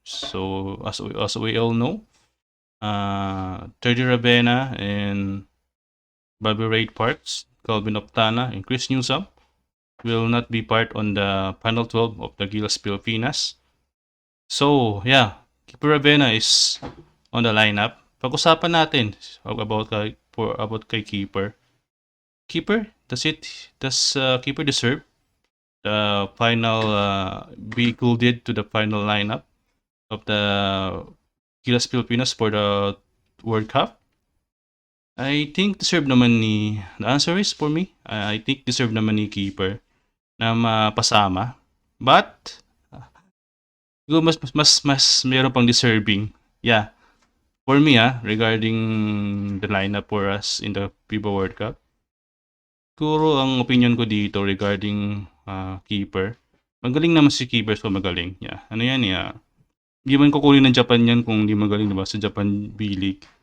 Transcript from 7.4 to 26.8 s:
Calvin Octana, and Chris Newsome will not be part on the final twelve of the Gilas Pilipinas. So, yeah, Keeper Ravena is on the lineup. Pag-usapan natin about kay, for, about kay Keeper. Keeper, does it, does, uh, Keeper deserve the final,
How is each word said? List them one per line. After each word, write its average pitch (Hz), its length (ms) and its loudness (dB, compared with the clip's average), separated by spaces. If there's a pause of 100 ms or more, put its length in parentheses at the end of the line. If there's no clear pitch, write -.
Calvin 107 260 -2
Octana, 113 560 -2
and 98 160 -10
Chris 127 240 -4
Newsome 135 380 -2 (720)
will 113 240 0
not 117 240 0
be 113 160 -4
part 113 320 2
on 104 160 -2
the 98 480 -2
final 113 240 -2
twelve 113 320 -2
of 110 240 -12
the 101 80 -6
Gilas 107 320 -4
Pilipinas. 110 800 -6 (880)
So, 120 560 2
yeah, 123 400 2 (220)
Keeper 151 320 0
Ravena 143 340 4
is - 480 2 (480)
on 117 160 -2
the 110 80 2
lineup. 107 480 2 (200)
Pag-usapan 160 560 2
natin 151 280 2 (360)
about 110 480 -4
kay, 107 240 -4 (160)
for, 110 320 -4
about 110 240 -6
kay 110 160 -4
Keeper. 98 560 -6 (880)
Keeper, 208 400 -2 (240)
does 123 160 -6
it, - 240 -6 (320)
does, - 320 -2
uh, 131 240 0
Keeper 139 240 -6
deserve 135 400 0 (800)
the 104 560 0
final, 113 480 0